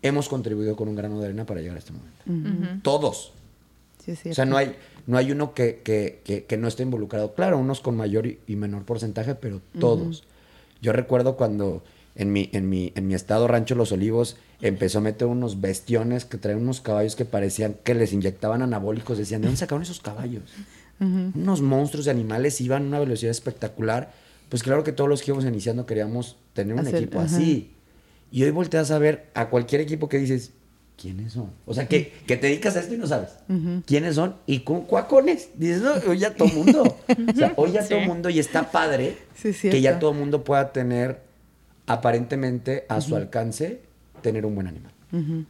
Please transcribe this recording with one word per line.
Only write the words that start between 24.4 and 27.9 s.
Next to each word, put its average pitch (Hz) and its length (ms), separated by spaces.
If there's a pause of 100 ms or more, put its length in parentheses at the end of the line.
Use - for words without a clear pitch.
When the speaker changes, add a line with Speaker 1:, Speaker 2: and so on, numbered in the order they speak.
Speaker 1:
Pues 120 140
claro 135 200
que 151 80
todos 139 180
los 143 120
que 139 100
íbamos 135 140
iniciando 117 400
queríamos 113 500 (180)
tener 104 200
un 117 80
Speaker 2:
Hacer, 147 140
Speaker 1:
equipo 139 240
Speaker 2:
ajá. 165 160
Speaker 1:
así. 151 380 (580)